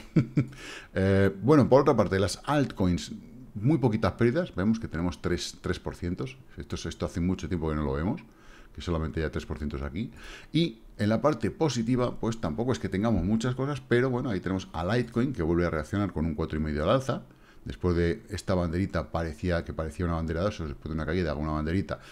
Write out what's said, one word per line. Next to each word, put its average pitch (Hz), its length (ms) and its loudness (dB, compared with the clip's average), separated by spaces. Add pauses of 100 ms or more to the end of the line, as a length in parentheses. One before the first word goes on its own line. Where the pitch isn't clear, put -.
(140)
<laughs> 131 240 2 (560)
Eh, 98 480 4
bueno, 131 260 8
por 131 140 8
otra 139 140 6
parte, 95 240 4
las - 260 0
altcoins, 104 680 2 (440)
muy 135 240 4
poquitas 110 340 2
pérdidas, 131 400 2
vemos 110 260 2
que - 80 -6
tenemos 85 340 -4
tres, - 400 -4
tres 87 180 -4
por 76 160 -8
ciento. 90 300 -4 (320)
Esto 80 180 -8
es, - 100 -8
esto - 200 -4
hace 85 160 -4
mucho 90 260 0
tiempo 80 220 -2
que 76 60 0
no 76 80 0
lo 69 100 0
vemos, 87 280 -2 (540)
que - 60 -12
solamente 80 400 -2
ya 76 100 -2
tres 82 140 -6
por 71 120 -6
ciento 71 200 -4
es 67 60 -6
aquí. 71 280 -6 (400)
Y 165 300 -2 (160)
en 104 120 2
la 110 120 2
parte 143 280 2
positiva, 123 720 0
pues 113 220 -2
tampoco 107 300 0
es 127 80 -2
que 98 100 -4
tengamos 98 340 2
muchas 113 320 0
cosas, 135 260 -2
pero 127 280 2
bueno, 127 200 -2
ahí 95 100 -2
tenemos 92 340 -2
a 82 100 -2
Litecoin, 120 500 0
que 87 100 -2
vuelve 85 220 4
a 85 40 0
reaccionar 85 420 -2
con 78 140 -2
un 80 100 0
cuatro 78 240 -2
y - 20 0
medio 76 220 -2
al 82 60 2
alza. 131 340 0 (420)
Después - 300 -2
de 85 340 2
esta 95 260 -2
banderita, 87 560 -2
parecía 85 540 -2
que - 80 -8
parecía 80 320 -4
una 85 100 0
bandera 80 260 -2
de 101 60 2
osos, 87 220 -4
después 71 200 -10
de 78 40 -4
una 78 120 -2
caída, 80 300 0
una 78 160 -2
banderita, 78 480 -2 (120)